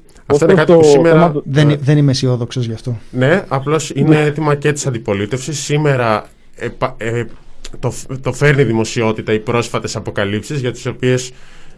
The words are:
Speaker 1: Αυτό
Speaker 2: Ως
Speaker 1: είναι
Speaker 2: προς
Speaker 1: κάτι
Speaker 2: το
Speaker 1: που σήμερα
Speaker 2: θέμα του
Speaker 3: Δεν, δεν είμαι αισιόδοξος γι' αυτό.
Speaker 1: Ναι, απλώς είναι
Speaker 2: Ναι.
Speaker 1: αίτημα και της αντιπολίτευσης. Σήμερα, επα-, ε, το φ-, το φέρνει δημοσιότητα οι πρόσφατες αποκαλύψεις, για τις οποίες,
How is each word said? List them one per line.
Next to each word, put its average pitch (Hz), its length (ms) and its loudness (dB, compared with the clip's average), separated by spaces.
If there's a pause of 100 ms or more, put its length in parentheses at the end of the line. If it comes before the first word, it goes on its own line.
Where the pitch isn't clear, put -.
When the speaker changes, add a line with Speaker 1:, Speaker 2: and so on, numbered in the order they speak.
(260)
Speaker 1:
Αυτό 139 80 0
Speaker 2:
Ως 147 60 4
Speaker 1:
είναι 160 120 4
Speaker 2:
προς 165 120 6
Speaker 1:
κάτι 165 80 4
Speaker 2:
το 170 60 8
Speaker 1:
που 160 60 8
σήμερα 151 360 6
Speaker 2:
θέμα 170 120 4
του 147 140 -4
Speaker 3:
Δεν, 147 340 2
δεν 143 180 2
είμαι 143 120 4
αισιόδοξος 123 560 -2
γι' 113 60 -6
αυτό. 113 240 -8 (140)
Speaker 1:
Ναι, 139 380 2
απλώς 143 420 -2
είναι 139 180 0
Speaker 2:
Ναι. 151 140 4
Speaker 1:
αίτημα 147 320 0
και 143 180 0
της 147 140 -4
αντιπολίτευσης. 117 720 -4
Σήμερα, 135 640 0 (340)
επα-, 120 400 -6
ε, 113 260 -4 (560)
το 123 100 -2
φ-, 127 320 -10
το 127 100 -4
φέρνει 143 300 2
δημοσιότητα 110 680 -2
οι 110 60 0
πρόσφατες 113 580 -4
αποκαλύψεις, 107 640 -4
για 123 120 -4
τις - 140 -10
οποίες, 127 440 -2 (480)